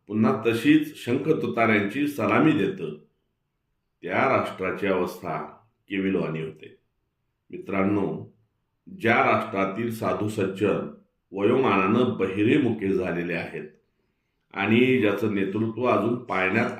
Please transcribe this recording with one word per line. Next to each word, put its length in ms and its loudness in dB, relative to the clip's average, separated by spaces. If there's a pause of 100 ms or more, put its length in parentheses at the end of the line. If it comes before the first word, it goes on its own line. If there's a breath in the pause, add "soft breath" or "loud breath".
पुन्हा 380 2
तशीच 580 2
शंख 240 0
तुतार्यांची 800 0
सलामी 440 2
देतं, 420 -2 (1080)
त्या 340 0
राष्ट्राची 500 -4
अवस्था 560 -2 (460)
केविलवाणी 540 -2
होते. 340 -14 (720)
मित्रांनो, 840 -2 (680)
ज्या 140 2
राष्ट्रातील 800 -2
साधू 340 -2
सज्जन 600 -2 (440)
वयोमानानं 840 2
बहिरेमुखे 760 2
झालेले 420 -2
आहेत 340 -8 (880)
आणि 460 4
ज्याचं 340 0
नेतृत्व 500 -2
अजून 400 0
पाळण्यात 560 0